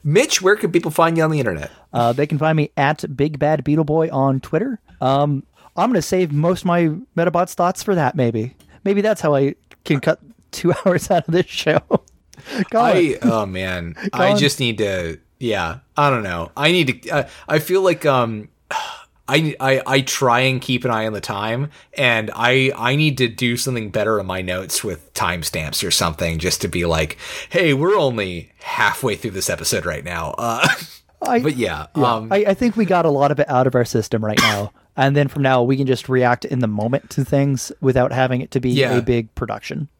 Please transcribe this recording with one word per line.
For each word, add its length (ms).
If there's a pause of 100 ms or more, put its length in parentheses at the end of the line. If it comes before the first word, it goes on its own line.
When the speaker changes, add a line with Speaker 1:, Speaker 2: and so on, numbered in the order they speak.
Speaker 1:
Mitch, 380
where 140
can 160
people 200
find 260
you 60
on 80
the 80
internet? 320 (200)
Speaker 2:
Uh, 220
they 140
can 100
find 180
me 220
at 260 (140)
Big 220
Bad 240
Beetle 200
Boy 280
on 280
Twitter. 400 (220)
Um, 420 (320)
I'm 140
gonna 120
save 300
most 300
of 60
my 220 (280)
Metabots 380
thoughts 280
for 120
that, 200
maybe. 400 (300)
Maybe 160
that's 180
how 160
I 200 (280)
can 160
cut 200 (320)
two 280
<laughs> 60
hours 260
out 160
of 60
this 140
show. 320 (460)
<laughs> 460
Colin. 240
Speaker 1:
I, 280
oh, 240
man. 460
Speaker 2:
<laughs> 200
Colin. 200
Speaker 1:
I 40
just 220
need 180
to, 420 (200)
yeah, 400 (180)
I 140
don't 120
know. 320
I 160
need 320
to, 60
uh, 200 (200)
I 100
feel 220
like, 240
um, 440 (220)
<sighs> 60 (500)
I, 320
I, 280
I 140
try 400
and 200
keep 220
an 80
eye 160
on 60
the 80
time, 480 (280)
and 380
I, 400
I 220
need 220
to 100
do 260
something 340
better 300
in 60
my 160
notes 420
with 300
timestamps 720
or 60
something, 480
just 220
to 60
be 180
like, 320 (320)
"Hey, 240
we're 240
only 640
halfway 560
through 160
this 180
episode 360
right 180
now." 340
Uh, 300 (280)
<laughs> 260
Speaker 2:
I, 180
Speaker 1:
but 160
yeah, 400
Speaker 2:
yeah, 80 (120)
Speaker 1:
um, 180
Speaker 2:
I, 40 (100)
I 60
think 220
we 80
got 220
a 40
lot 220
of 80
it 100
out 160
of 100
our 100
system 380
right 160
now. 380
Speaker 1:
<coughs> 40 (140)
Speaker 2:
And 220
then 100
from 140
now, 220
we 120
can 120
just 200
react 380
in 140
the 80
moment 420
to 160
things 460 (100)
without 300
having 300
it 100
to 80
be 100
Speaker 1:
Yeah. 240
Speaker 2:
a 80
big 320
production. 540 (120)